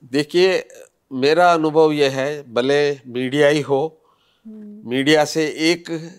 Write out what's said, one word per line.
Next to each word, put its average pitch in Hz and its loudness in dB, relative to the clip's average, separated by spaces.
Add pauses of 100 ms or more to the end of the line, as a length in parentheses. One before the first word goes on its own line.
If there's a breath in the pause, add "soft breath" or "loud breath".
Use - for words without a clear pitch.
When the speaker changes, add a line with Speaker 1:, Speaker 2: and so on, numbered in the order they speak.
(120)
Speaker 1:
देखिए, 170 0 (460)
मेरा 160 4
अनुभव 156 2
यह 147 2
है, 135 -6
भले 143 0 (160)
मीडिया 127 0
ही 151 2
हो, 139 -4 (460)
Speaker 2:
हम्म। 208 -20
Speaker 1:
मीडिया 143 2
से 156 -4
एक 165 -6